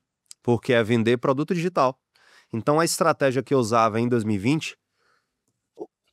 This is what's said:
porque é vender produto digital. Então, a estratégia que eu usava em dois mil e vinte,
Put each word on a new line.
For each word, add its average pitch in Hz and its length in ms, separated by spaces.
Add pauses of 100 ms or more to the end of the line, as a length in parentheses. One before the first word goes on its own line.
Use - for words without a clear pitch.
(420)
porque 120 300
é 117 120
vender 117 340
produto 143 340
digital. 170 460 (540)
Então, 147 260
a 165 60
estratégia 139 580
que - 100
eu 135 60
usava 113 420
em 120 80
dois 120 140
mil 107 140
e - 20
vinte, 135 400 (1300)